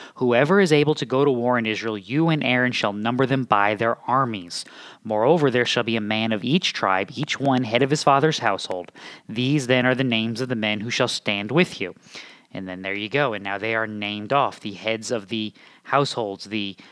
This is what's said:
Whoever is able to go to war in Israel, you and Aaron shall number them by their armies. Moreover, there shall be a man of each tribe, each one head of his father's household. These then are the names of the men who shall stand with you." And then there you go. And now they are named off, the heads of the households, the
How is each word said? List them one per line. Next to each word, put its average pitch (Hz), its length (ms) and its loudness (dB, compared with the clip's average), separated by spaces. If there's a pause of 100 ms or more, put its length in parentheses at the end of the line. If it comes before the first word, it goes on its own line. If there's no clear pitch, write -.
(160)
Whoever 131 440 4
is 175 140 4
able 147 220 6
to 147 100 -6
go 131 180 2
to 143 80 4
war 123 260 2
in 117 80 0
Israel, 107 320 -4
you 123 300 0
and 151 160 2
Aaron 123 300 2
shall 107 200 0
number 117 320 0
them 131 200 2
by 104 300 4
their 117 220 0 (100)
armies. 117 580 -2 (400)
Moreover, 127 440 4
there 120 160 2
shall 120 180 0
be 113 120 -2
a 113 60 0
man 110 320 0
of 101 100 -4
each 156 300 0
tribe, 95 420 0
each - 240 -6
one 131 240 2
head 117 180 2
of 139 80 2
his 151 140 0
father's 147 360 4
household. 95 520 -4 (360)
These 127 400 -2
then 123 180 4
are 127 100 2
the 127 80 -2
names 113 380 -2
of 127 80 -4
the 127 60 -2
men 107 260 -2
who 117 100 -6
shall 123 160 0
stand 104 420 -4
with 170 300 0
you." 90 160 -8 (560)
And 95 160 -10
then 92 140 -10
there 95 140 -6
you 104 140 -6
go. 135 240 0
And 101 100 -8
now 98 160 -6
they 110 160 -4
are 110 100 -2
named 104 480 -6
off, 131 260 0
the 104 140 -10
heads 110 380 -6
of 101 180 -6
the 110 240 -4 (300)
households, 123 640 -2
the 101 300 -6 (160)